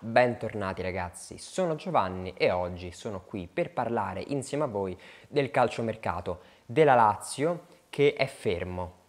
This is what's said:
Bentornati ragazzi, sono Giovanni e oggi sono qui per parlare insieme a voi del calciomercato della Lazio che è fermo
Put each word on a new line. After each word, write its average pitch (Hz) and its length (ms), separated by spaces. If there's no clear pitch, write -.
Bentornati 110 760
ragazzi, 90 560
sono 170 380
Giovanni 92 600
e 143 140
oggi 90 400
sono 98 340
qui 92 260
per 170 200
parlare 110 560
insieme 139 380
a - 20
voi 98 320
del 139 240
calciomercato 107 880
della 135 300
Lazio 131 720
che 143 260
è 135 120
fermo 90 680